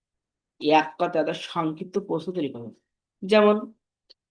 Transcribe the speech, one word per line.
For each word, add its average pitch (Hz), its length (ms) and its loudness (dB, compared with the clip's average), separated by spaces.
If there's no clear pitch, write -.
এক 156 280 4
কথায় 170 140 -2
তাদের 160 200 -2
সংক্ষিপ্ত 165 640 -6
প্রশ্ন 165 340 -6
তৈরি 151 160 -4
করুন। 117 260 -14
যেমন, 214 500 4